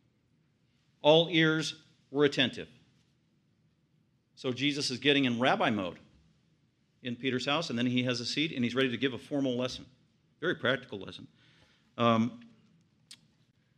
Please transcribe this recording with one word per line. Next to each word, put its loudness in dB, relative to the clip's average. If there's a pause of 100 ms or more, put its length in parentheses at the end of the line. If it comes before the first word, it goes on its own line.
(1040)
all 8
ears 2 (340)
were 2
attentive." 0 (1700)
So -6
Jesus -2
is -6
getting 4
in 0
rabbi 2
mode -4 (1040)
in -8
Peter's -4
house, -2
and -4
then 0
he 0
has -2
a -8
seat, -2
and -4
he's -2
ready 2
to -6
give -2
a -10
formal -4
lesson, -6 (540)
very -2
practical -4
lesson. -14 (680)
Um, 2 (1300)